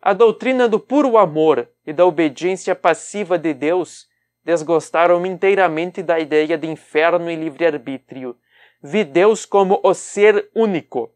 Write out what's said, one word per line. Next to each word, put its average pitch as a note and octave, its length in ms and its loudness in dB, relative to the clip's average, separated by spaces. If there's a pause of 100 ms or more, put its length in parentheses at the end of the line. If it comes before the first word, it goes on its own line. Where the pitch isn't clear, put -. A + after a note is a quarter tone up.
A G3 100 0
doutrina A#3 560 2
do A3 100 0
puro C4 400 0
amor D#3 520 2 (180)
e - 60 -10
da D#3 120 4
obediência E3+ 720 -2
passiva F3+ 640 -2
de D#3 160 -2
Deus D3+ 540 -4 (360)
desgostaram-me E3+ 880 0
inteiramente F3+ 760 -2
da E3 160 0
ideia D#3 380 0
de D3+ 100 -8
inferno E3+ 640 -2
e E3 60 -6
livre-arbítrio. C3+ 1000 -6 (500)
Vi F3 200 -2
Deus F#3 400 2
como G3 360 0
o F#3+ 120 2
ser G3+ 600 2
único F3+ 600 -4